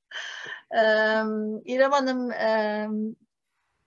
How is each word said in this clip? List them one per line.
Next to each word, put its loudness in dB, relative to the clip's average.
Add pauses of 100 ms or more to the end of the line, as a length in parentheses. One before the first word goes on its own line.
(720)
Em, 2
İrem 2
Hanım, 0
em, -2 (720)